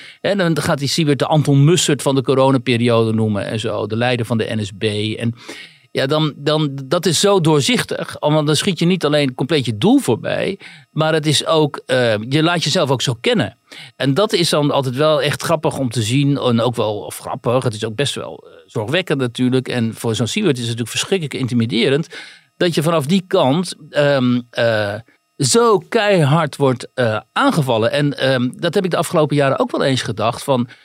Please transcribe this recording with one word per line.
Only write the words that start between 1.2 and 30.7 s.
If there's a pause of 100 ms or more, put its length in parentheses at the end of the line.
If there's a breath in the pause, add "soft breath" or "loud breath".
Anton
Mussert
van
de
coronaperiode
noemen
en
zo.
De
leider
van
de
N
S
B.
En (560 loud breath)
ja,
dan,
dan,
dat
is
zo
doorzichtig.
Want
dan
schiet
je
niet
alleen
compleet
je
doel
voorbij. (320 loud breath)
Maar
het
is
ook,
eh, (160)
je
laat
jezelf
ook
zo
kennen. (380 loud breath)
En
dat
is
dan
altijd
wel
echt
grappig
om
te
zien.
En
ook
wel,
of
grappig,
het
is
ook
best
wel,
eh, (120)
zorgwekkend
natuurlijk.
En
voor
zo'n
Siewert
is
het
natuurlijk
verschrikkelijk
intimiderend. (500 loud breath)
Dat
je
vanaf
die
kant, (140)
ehm,
eh, (440 soft breath)
zo
keihard
wordt,
eh, (140)
aangevallen.
En,
ehm,
dat
heb
ik
de
afgelopen
jaren
ook
wel
eens
gedacht.
Van, (180 loud breath)